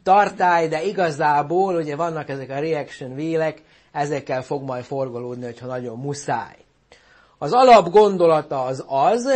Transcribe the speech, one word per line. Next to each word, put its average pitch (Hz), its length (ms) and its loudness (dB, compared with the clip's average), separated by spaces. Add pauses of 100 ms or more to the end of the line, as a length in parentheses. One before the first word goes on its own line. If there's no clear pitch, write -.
tartály, 190 640 2
de 156 160 -4
igazából 165 920 0
ugye 151 200 -4
vannak 160 340 -6
ezek 135 200 -8
a 135 100 -8
reaction 143 520 -6
wheel-ek, 156 500 -4 (300)
ezekkel 143 520 -4
fog 143 200 -6
majd 127 200 -8
forgolódni, 123 600 -8
hogyha 120 240 -12
nagyon 123 300 -8
muszáj. 139 580 -6 (800)
Az 151 160 -4
alapgondolata 175 1080 6
az 131 240 -6
az, 196 480 2